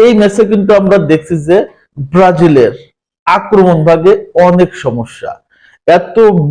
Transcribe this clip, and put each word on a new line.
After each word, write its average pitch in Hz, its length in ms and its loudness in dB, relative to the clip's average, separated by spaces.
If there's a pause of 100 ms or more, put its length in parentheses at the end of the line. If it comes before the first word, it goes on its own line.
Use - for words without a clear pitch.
এই 240 100 2
ম্যাচে 208 300 0
কিন্তু 202 300 -2
আমরা 196 240 2
দেখছি 156 360 -4 (120)
যে 175 100 2 (560)
ব্রাজিলের 165 640 2 (520)
আক্রমণ 185 580 0
ভাগে 165 280 2 (220)
অনেক 180 400 2
সমস্যা, - 560 -10 (560)
এত 180 320 0 (320)